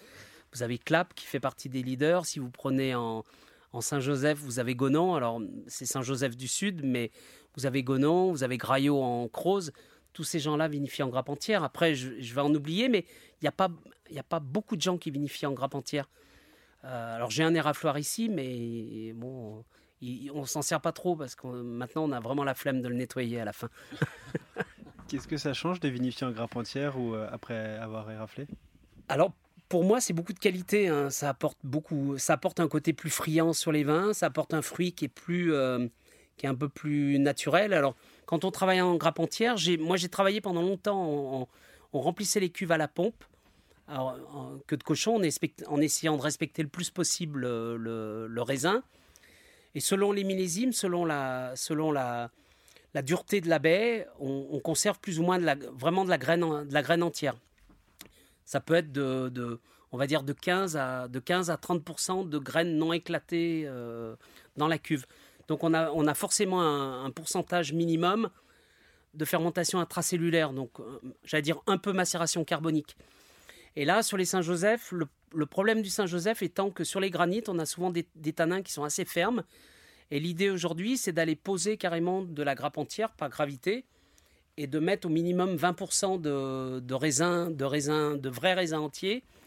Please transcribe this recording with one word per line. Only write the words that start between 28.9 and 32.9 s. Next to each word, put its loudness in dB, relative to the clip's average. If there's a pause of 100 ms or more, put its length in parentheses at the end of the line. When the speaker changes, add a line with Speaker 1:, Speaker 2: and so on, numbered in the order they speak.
Speaker 1:
Alors, 4 (360)
pour 4
moi, 6
c'est 0
beaucoup -2
de -16
qualité, 2
hein. 2
Ça -2
apporte -2
beaucoup, -2
ça 2
apporte 0
un 4
côté 2